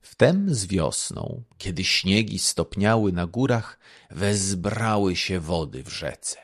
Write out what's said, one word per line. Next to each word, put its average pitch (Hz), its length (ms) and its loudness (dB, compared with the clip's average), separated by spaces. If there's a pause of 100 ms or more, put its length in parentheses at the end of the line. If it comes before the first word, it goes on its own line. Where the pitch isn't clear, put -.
Wtem 185 500 4
z 101 120 -2
wiosną, - 760 -2 (160)
kiedy 92 260 -4
śniegi 98 540 2
stopniały 101 720 2
na 87 140 0
górach, 117 520 0 (320)
wezbrały 101 1040 0
się 92 240 -2
wody 78 420 -4
w - 60 -14
rzece. - 560 -8